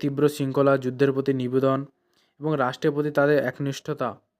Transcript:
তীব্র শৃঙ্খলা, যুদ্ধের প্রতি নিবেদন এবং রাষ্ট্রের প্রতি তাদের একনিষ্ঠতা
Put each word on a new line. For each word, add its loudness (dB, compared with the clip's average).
তীব্র 0
শৃঙ্খলা, 2
যুদ্ধের 0
প্রতি 0
নিবেদন 0
এবং -2
রাষ্ট্রের 0
প্রতি -2
তাদের 4
একনিষ্ঠতা -6